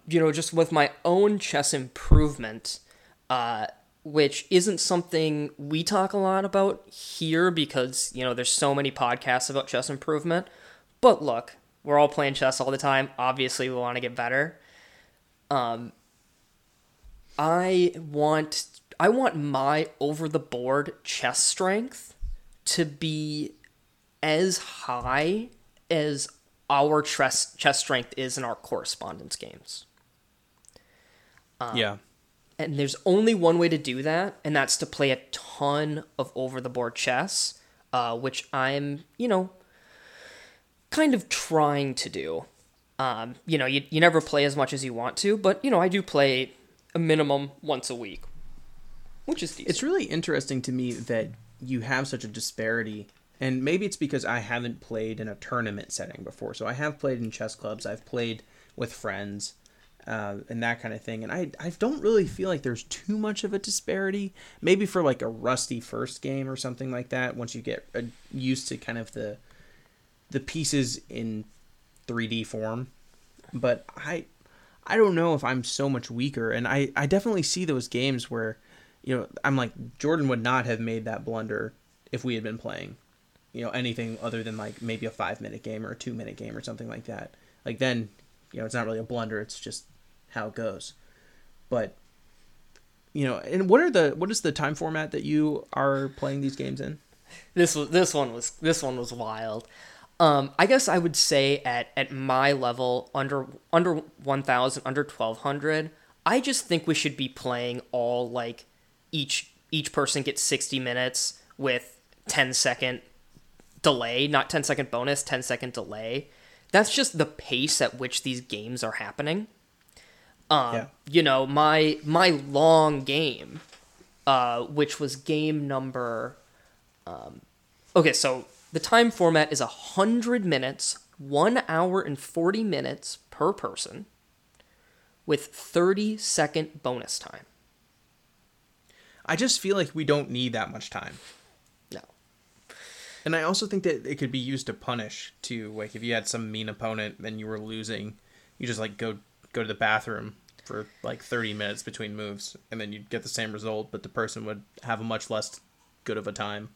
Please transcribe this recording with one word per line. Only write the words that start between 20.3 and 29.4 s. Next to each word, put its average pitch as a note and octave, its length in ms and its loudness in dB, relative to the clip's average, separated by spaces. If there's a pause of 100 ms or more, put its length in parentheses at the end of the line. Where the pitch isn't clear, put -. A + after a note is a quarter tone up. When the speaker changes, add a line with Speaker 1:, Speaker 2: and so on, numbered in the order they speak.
Speaker 1:
chess - 400 0
strength G3+ 720 0 (500)
to F3 200 2
be D3+ 680 -4 (720)
as F3 340 4
high C#3+ 920 -2 (400)
as D3+ 380 0 (420)
our D3 320 6
chess, - 540 0
chess C#3 240 4
strength B2+ 380 -2
is C3 200 -4
in C3 60 -6
our A#2 120 -4
correspondence - 800 -8
games. - 500 -14 (1800)